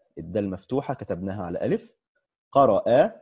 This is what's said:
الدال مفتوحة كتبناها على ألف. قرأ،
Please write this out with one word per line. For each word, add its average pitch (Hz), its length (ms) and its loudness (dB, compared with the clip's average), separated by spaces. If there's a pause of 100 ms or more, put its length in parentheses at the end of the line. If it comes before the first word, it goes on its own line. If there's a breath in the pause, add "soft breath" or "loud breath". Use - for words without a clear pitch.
(180)
الدال 92 320 -6
مفتوحة 127 440 -6
كتبناها 95 480 -8
على 87 180 -8
ألف. 170 300 -4 (600)
قرأ، 135 680 4